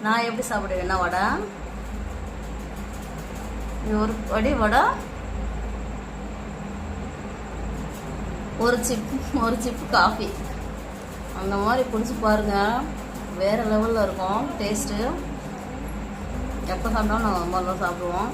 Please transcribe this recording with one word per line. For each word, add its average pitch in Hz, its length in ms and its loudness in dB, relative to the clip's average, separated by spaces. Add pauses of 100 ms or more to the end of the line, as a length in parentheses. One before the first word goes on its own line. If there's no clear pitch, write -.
நான் 233 240 4
எப்படி 226 220 -2
சாப்பிடுவேன்னா 190 520 0
வடை, 180 220 2 (2500)
இது 214 100 2 (100)
ஒரு 220 100 0 (160)
படி 220 200 4 (120)
வடை, 220 180 6 (3750)
ஒரு 240 120 6 (100)
சிப், 233 240 0 (340)
ஒரு 233 200 2
சிப் 233 180 -4 (120)
காஃபி, 202 320 6 (1120)
அந்த 196 120 0 (100)
மாதிரி 247 280 6
குடிச்சு 214 320 0
பாருங்க. 214 320 6 (840)
வேற 202 160 4 (140)
லெவல்ல 214 340 4
இருக்கும் 196 420 0 (120)
டேஸ்ட்டு. 208 400 0 (1700)
எப்போ - 140 -2
சாப்பிட்டாலும் 220 380 4
நாங்க 180 180 4
ரொம்ப 180 160 0
நல்லா 180 240 0
சாப்பிடுவோம். 180 500 0